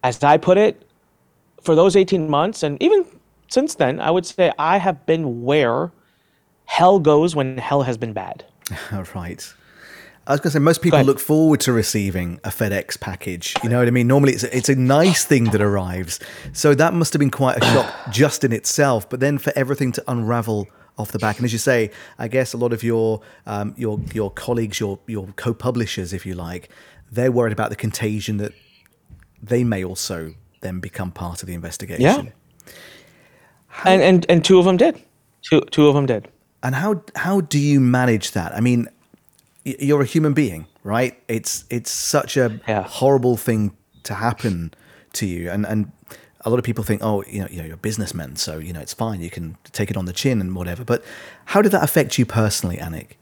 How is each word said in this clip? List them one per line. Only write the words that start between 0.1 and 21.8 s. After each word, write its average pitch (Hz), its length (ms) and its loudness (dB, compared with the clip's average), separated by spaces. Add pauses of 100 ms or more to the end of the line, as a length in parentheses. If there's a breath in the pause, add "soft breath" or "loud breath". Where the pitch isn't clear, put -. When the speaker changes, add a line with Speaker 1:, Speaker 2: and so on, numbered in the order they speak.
Speaker 1:
I 147 140 8
put 180 220 4
it, - 280 0 (760)
for 170 100 2
those 180 220 6
eighteen 185 340 2
months, 156 320 0
and 143 220 -4
even 381 200 4 (440)
since 285 260 0
then, 156 260 0
I 160 120 0
would 175 160 0
say 175 320 2
I 165 180 2
have 180 300 -2
been 151 340 -2
where 139 500 2 (760)
hell 185 340 4
goes 156 360 4
when 131 220 -2
hell 139 240 -2
has 123 160 -2
been 113 160 -6
bad. 92 320 -10 (240)
Speaker 2:
<laughs> - 160 -12 (300)
Right. 87 360 -10 (760 loud breath)
I 135 60 -2
was 143 80 0
gonna 160 100 -2
say, 151 80 2
most 160 240 2
people 175 80 4
Speaker 1:
Go 156 60 6
ahead. 135 100 6
Speaker 2:
look 139 120 2
forward 156 420 4
to 127 120 2
receiving 95 680 -2
a 95 60 -6
FedEx 98 500 -4
package. 90 640 -10
You 117 60 -2
know 120 100 2
what 123 80 4
I - 40 2
mean? 123 140 2
Normally, 139 280 4
it's - 100 -4
a, 123 120 -6
it's 131 140 0
a 135 60 4
nice 143 500 4
thing 123 200 4
that 107 140 2
arrives. 92 600 -2 (340 loud breath)
So 147 220 4
that 160 180 2
must 170 200 0
have 156 60 0
been 139 120 2
quite 127 320 0
a - 20 2
shock 120 260 2 (100)
Speaker 1:
<coughs> - 100 -12
Speaker 2:
just 139 320 2
in 123 80 2
itself, 117 580 0
but 127 120 -6
then 139 180 0
for - 160 -4
everything 131 380 -2
to - 140 -8
unravel 113 600 -2 (320 soft breath)
off 107 120 -8
the 110 60 -8
back. 107 200 -2
And 120 80 -2
as 113 60 -2
you 117 60 -4
say, 113 320 2 (300 loud breath)